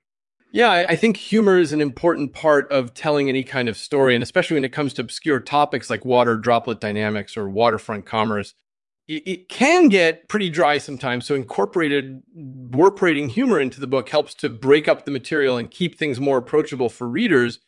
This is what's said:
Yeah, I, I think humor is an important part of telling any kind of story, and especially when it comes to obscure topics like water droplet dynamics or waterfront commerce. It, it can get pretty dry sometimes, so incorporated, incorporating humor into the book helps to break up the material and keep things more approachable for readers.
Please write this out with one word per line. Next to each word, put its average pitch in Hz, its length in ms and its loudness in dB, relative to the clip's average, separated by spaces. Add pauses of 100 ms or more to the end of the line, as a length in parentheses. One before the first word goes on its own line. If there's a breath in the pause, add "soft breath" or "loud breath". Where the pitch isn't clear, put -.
(520)
Yeah, 226 180 2
I, 175 220 2
I 170 40 0
think 214 220 2
humor 202 420 4
is 151 140 2
an 151 80 0
important 147 520 -2
part 147 380 2
of 131 220 -2
telling 147 360 -2
any 131 140 -2
kind 123 240 -4
of 107 100 -4
story, 139 380 2
and 120 80 0
especially 170 320 -2
when 139 80 0
it 131 80 -4
comes 143 220 -4
to - 80 -8
obscure 131 380 -4
topics 143 500 -2
like 110 160 -6
water 123 320 2
droplet 117 420 0
dynamics 104 560 -6
or 101 140 -6
waterfront 107 560 -2
commerce. 110 480 -4 (540)
It, 156 200 -10
it 180 220 -10
can 320 400 4
get 170 400 2
pretty 202 200 -2
dry 151 280 2
sometimes, 127 480 -6
so 147 100 -2
incorporated, 143 880 -4 (120)
incorporating 147 920 0
humor 220 300 0
into 135 220 -4
the 139 60 -8
book 131 220 -2
helps 151 260 0
to 143 140 -4
break 131 380 2
up 156 160 2
the 143 80 -8
material 135 460 -2
and 117 120 -8
keep - 280 -6
things 139 220 -4
more 139 180 2
approachable 127 520 0
for - 180 -10
readers. 131 600 0